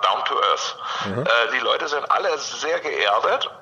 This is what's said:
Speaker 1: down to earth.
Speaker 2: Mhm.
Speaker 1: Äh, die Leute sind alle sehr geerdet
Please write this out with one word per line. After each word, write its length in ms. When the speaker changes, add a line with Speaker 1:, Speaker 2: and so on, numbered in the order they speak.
Speaker 1:
down 220
to 100
earth. 420
Speaker 2:
Mhm. 220
Speaker 1:
Äh, 260
die 80
Leute 260
sind 240
alle 280
sehr 420
geerdet 680